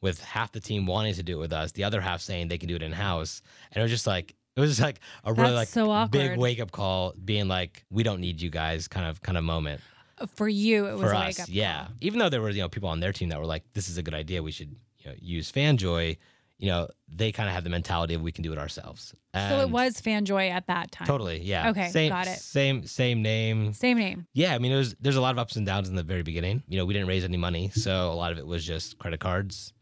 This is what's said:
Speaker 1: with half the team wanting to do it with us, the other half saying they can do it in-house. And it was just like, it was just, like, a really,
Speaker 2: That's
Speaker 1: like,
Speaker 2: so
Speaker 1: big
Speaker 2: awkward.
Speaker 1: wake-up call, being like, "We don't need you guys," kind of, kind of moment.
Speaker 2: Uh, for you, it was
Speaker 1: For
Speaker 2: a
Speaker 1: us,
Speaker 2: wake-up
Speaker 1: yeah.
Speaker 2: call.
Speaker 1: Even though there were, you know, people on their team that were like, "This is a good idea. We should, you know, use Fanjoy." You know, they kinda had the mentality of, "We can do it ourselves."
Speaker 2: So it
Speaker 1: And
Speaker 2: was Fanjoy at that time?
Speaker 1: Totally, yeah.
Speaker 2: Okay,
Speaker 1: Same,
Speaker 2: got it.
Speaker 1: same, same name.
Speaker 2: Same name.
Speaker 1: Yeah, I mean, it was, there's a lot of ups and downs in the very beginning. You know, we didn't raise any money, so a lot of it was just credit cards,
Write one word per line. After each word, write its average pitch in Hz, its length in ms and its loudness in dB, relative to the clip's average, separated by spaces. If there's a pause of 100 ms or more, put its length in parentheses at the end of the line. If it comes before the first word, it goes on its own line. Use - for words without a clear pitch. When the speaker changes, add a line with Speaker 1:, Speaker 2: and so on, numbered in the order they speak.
Speaker 1:
with 92 240 0
half 110 260 -4
the 110 100 -10
team 101 260 -2
wanting 101 280 0
to 87 80 -4
do 85 160 -4
it - 20 -4
with 80 120 -4
us, 78 180 -2
the 98 140 -4
other 104 160 0
half 90 200 -2
saying 87 280 -4
they 87 100 -2
can 82 100 -6
do 87 60 -2
it 80 80 -4
in-house. 80 600 -2 (280)
And 104 100 -2
it - 20 2
was 117 100 2
just 113 160 0
like, 92 260 -2 (220)
it 127 40 2
was 147 100 6
just, 110 100 2
like, 143 200 0 (220)
a 110 120 0
really, 127 200 8
Speaker 2:
That's - 20 4
Speaker 1:
like, 113 120 2
Speaker 2:
so 214 400 4
Speaker 1:
big 139 220 4
Speaker 2:
awkward. 120 80 0
Speaker 1:
wake-up 120 340 0
call, 92 400 0 (100)
being 104 240 2
like, 90 440 -2
"We 107 120 2
don't 104 200 0
need 85 180 -2
you 87 80 -2
guys," 80 400 -2
kind 90 180 -2
of, 78 140 -6
kind 92 160 -2
of 82 80 2
moment. 80 380 -2 (340)
Speaker 2:
Uh, - 80 -8
for 208 240 -2
you, 208 380 2
it 202 80 -6
was - 80 -2
Speaker 1:
For 104 100 4
Speaker 2:
a 104 60 4
Speaker 1:
us, 85 80 0
Speaker 2:
wake-up - 240 -6
Speaker 1:
yeah. 90 340 0
Speaker 2:
call. - 160 -12
Speaker 1:
Even 208 200 0
though 190 100 4
there 127 100 2
were, 110 80 0
you 101 140 0
know, 87 80 -2
people 95 180 -4
on 82 100 0
their 92 140 0
team 90 160 -2
that 78 100 -2
were 76 60 -4
like, 80 200 -4 (100)
"This 92 160 -4
is 85 80 -6
a 87 40 -4
good 78 120 -6
idea. 80 280 -4
We 78 100 -6
should, 73 220 -12 (220)
you - 140 -16
know, 65 100 -16
use 85 320 -6
Fanjoy." 92 640 4 (400)
You 98 120 0
know, 87 200 2 (180)
they 104 260 0
kinda 104 200 -2
had 90 120 -2
the 87 40 -2
mentality 85 460 0
of, 80 80 -2
"We 82 100 -2
can 82 100 -8
do 80 80 -4
it 78 60 -6
ourselves." - 580 -12 (200)
Speaker 2:
So 95 60 0
it 269 240 2
Speaker 1:
And 247 80 0
Speaker 2:
was 247 280 0
Fanjoy 202 480 2
at 180 200 -2
that 175 220 -2
time? - 160 -8
Speaker 1:
Totally, 98 360 0
yeah. 92 260 2
Speaker 2:
Okay, 185 220 0
Speaker 1:
Same, 160 180 4
Speaker 2:
got 185 180 0
it. 185 120 -4
Speaker 1:
same, 135 480 0
same 123 340 2
name. 110 540 2
Speaker 2:
Same 247 240 4
name. 185 340 -2
Speaker 1:
Yeah, 160 220 4
I 120 40 2
mean, 127 140 2
it 135 40 4
was, 127 220 2
there's 135 180 4
a 131 40 6
lot 127 120 4
of 120 60 0
ups 120 180 -4
and 104 100 2
downs 98 240 0
in 95 60 -2
the 87 60 2
very 87 200 -2
beginning. 85 440 0
You 95 120 -2
know, 90 80 2
we 101 80 2
didn't 98 140 0
raise 92 160 2
any 90 120 0
money, 87 380 0
so 92 360 2
a 82 40 -2
lot 85 180 -2
of 82 60 -4
it 71 80 -10
was 82 180 -4
just 80 340 -6
credit 82 220 -6
cards, 92 600 -2